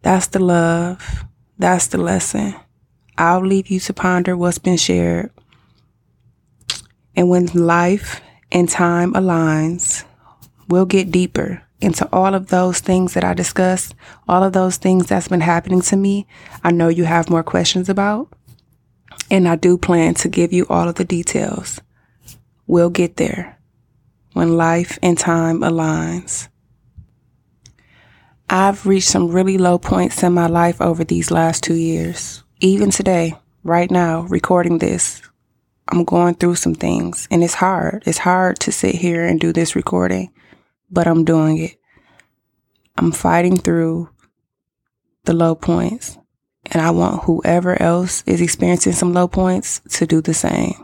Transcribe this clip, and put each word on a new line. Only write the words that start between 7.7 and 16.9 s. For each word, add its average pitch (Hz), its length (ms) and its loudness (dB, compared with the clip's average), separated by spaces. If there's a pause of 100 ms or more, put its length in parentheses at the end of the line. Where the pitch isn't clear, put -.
and 175 180 2
time 175 440 0
aligns, 165 920 0 (640)
we'll 180 200 4
get 185 260 0
deeper 180 500 -2 (180)
into - 320 -2
all 190 220 2
of 190 140 -4
those 180 320 0
things 185 340 0
that 180 80 0
I 180 120 0
discussed, 185 600 -2 (320)
all 185 160 4
of 190 100 2
those 185 260 0
things 185 280 2
that's 190 220 -2
been 175 140 0
happening 175 400 0
to - 140 0
me. 196 300 0 (380)
I 170 80 4
know 170 160 4
you 170 160 2